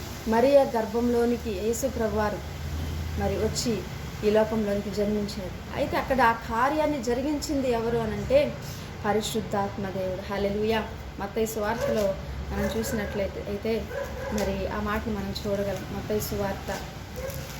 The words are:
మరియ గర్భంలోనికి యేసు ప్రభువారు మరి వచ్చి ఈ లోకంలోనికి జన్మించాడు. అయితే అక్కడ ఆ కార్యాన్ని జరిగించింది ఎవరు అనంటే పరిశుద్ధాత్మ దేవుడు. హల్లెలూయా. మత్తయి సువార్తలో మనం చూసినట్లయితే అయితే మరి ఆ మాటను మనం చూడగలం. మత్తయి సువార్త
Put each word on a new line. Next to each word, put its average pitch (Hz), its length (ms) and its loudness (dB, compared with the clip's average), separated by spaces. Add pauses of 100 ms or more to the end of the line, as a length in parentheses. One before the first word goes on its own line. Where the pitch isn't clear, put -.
(280)
మరియ 262 360 8
గర్భంలోనికి 233 840 2
యేసు 220 380 0
ప్రభువారు 208 520 0 (800)
మరి 196 160 2
వచ్చి 214 460 0 (460)
ఈ - 40 6
లోకంలోనికి 214 580 2
జన్మించాడు. 202 880 -2
అయితే 294 220 0
అక్కడ 262 240 2
ఆ 233 100 8
కార్యాన్ని 269 720 0
జరిగించింది 269 680 0
ఎవరు 233 260 2
అనంటే 226 580 2 (500)
పరిశుద్ధాత్మ 208 840 0
దేవుడు. 190 440 -4
హల్లెలూయా. 214 540 2 (320)
మత్తయి 220 280 0
సువార్తలో 214 680 2 (400)
మనం 208 240 0
చూసినట్లయితే 202 680 -2
అయితే 208 380 -2 (480)
మరి 196 340 0
ఆ 214 120 -2
మాటను 214 340 -2
మనం 196 200 -4 (140)
చూడగలం. 196 500 -2
మత్తయి 214 240 -2
సువార్త 196 580 -4 (800)